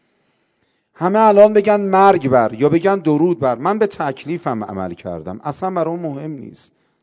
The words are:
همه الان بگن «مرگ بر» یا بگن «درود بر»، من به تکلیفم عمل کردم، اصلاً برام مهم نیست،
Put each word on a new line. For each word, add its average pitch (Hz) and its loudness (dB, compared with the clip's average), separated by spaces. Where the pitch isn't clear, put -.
همه 190 -2
الان 214 6
بگن 208 2
«مرگ 190 2
بر» 117 2
یا 135 0
بگن 170 2
«درود 165 0
بر»، 127 0
من 180 -2
به 214 2
تکلیفم 143 -6
عمل 95 -8
کردم، 87 -12
اصلاً 165 -8
برام 170 -6
مهم 156 -10
نیست، 127 -18